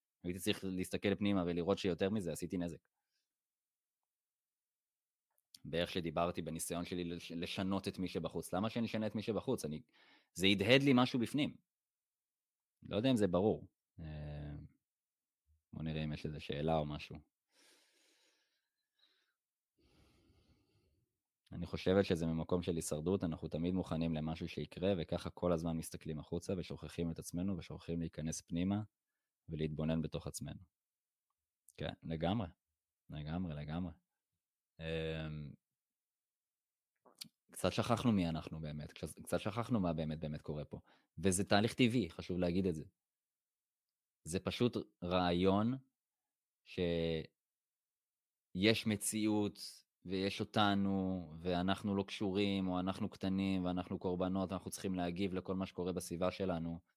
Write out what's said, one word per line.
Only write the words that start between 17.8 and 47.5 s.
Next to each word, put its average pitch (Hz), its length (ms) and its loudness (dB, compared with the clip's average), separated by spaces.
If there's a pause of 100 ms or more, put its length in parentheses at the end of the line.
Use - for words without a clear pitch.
אני 85 140 -6
חושבת 95 380 6
שזה 82 220 2
ממקום 82 360 0
של 85 140 0
הישרדות, 82 480 0
אנחנו 80 240 -4
תמיד 87 260 0
מוכנים 82 400 0
למשהו 80 340 -4
שיקרה, 82 500 -2
וככה 82 320 -4
כל 87 220 0
הזמן 82 240 0
מסתכלים 80 420 -6
החוצה, 87 380 -6
ושוכחים 82 540 -4
את 82 80 -6
עצמנו, 92 380 -4
ושוכחים 82 440 -6
להיכנס 80 400 -4
פנימה, 95 420 0 (680)
ולהתבונן 78 540 0
בתוך - 240 -4
עצמנו. - 340 -8 (1160)
כן, - 160 -6 (100)
לגמרי. 82 460 0 (600)
לגמרי, 76 440 -4
לגמרי. 78 380 -4 (880)
אמ, 80 680 -4 (2000)
קצת - 220 0
שכחנו 117 400 2
מי 90 160 4
אנחנו 80 320 -6
באמת, 76 320 -8
קצת, - 280 -10
קצת 82 200 -2
שכחנו 117 400 0
מה 87 120 2
באמת, 78 280 -2
באמת 76 220 -6
קורה 73 220 -6
פה. - 160 -12 (380)
וזה 92 260 4
תהליך 104 300 4
טבעי, 117 360 4
חשוב 90 280 -4
להגיד 90 280 2
את 87 80 2
זה. 78 100 -6 (1400)
זה 87 160 -2
פשוט - 360 0 (260)
רעיון 90 720 4 (880)
שיש 90 220 0 (2000)